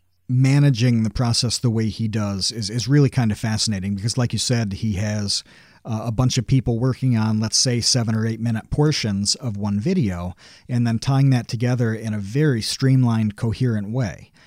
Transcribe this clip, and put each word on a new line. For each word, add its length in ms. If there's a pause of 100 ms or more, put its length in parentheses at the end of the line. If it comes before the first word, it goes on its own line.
(280)
Managing 760
the 80
process 480
the 120
way 180
he 200
does 420
is, 200
is 180
really 220
kind 220
of 60
fascinating 560
because, 220
like 160
you 60
said, 360
he 200
has, 480 (420)
uh, 200
a 80
bunch 260
of 80
people 320
working 380
on, 240
let's 180
say, 220
seven 340
or 120
eight 140
minute 300
portions 640
of 220
one 240
video 540 (340)
and 180
then 120
tying 320
that 180
together 460
in 200
a 40
very 440
streamlined, 760
coherent 540
way. 400 (160)